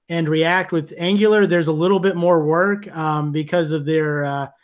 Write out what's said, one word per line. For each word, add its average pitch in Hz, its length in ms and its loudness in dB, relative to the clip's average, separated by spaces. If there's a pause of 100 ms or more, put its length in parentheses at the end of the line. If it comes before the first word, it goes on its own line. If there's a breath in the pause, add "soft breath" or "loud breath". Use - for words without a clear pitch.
and 165 200 -2
React. 170 440 0
With 156 260 -4
Angular, 208 480 2
there's 170 220 2
a 160 40 0
little 180 260 2
bit 185 160 0
more 170 300 2
work, 190 500 0
um, 151 380 -2
because 156 380 -2
of 151 140 -2
their, 151 400 -2
uh, 139 240 -6 (160)